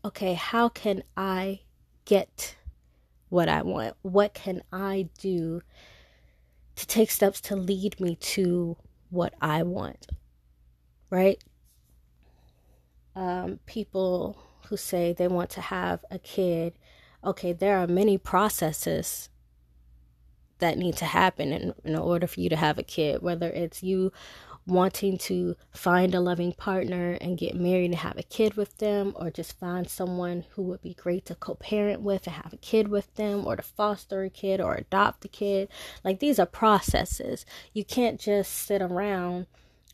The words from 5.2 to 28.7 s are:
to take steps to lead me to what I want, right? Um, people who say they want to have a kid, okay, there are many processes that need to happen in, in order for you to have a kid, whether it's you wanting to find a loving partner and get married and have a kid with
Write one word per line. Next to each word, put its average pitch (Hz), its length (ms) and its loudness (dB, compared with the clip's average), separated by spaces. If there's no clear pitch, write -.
to - 100 -10
take 226 240 4
steps - 320 2
to 202 140 -4
lead 190 440 -2
me 175 160 0
to 175 600 0
what 175 300 -2
I 156 220 2
want, 175 440 -6
right? 190 320 4
Um, 180 520 -4
people 190 720 -2
who 208 80 -4
say 175 360 0
they 175 160 2
want 180 220 0
to - 100 -10
have 180 500 -4
a 185 80 -10
kid, 170 560 -2
okay, 180 300 -2
there 190 260 2
are 180 80 2
many 196 300 4
processes 165 1120 0
that 165 200 2
need 175 180 0
to - 80 -4
happen 170 480 2
in, - 220 -4
in 156 120 -2
order 170 300 0
for - 140 -6
you 175 80 0
to 160 80 2
have 156 220 2
a - 60 -4
kid, 147 360 -2
whether 170 280 -2
it's 165 340 -6
you 185 300 0
wanting 185 540 2
to 180 380 -2
find 180 420 4
a 185 60 2
loving 175 320 0
partner 180 680 -2
and 175 160 -4
get - 200 -4
married 180 300 2
and 175 100 0
have 165 200 -6
a - 60 -8
kid - 320 0
with 208 240 -4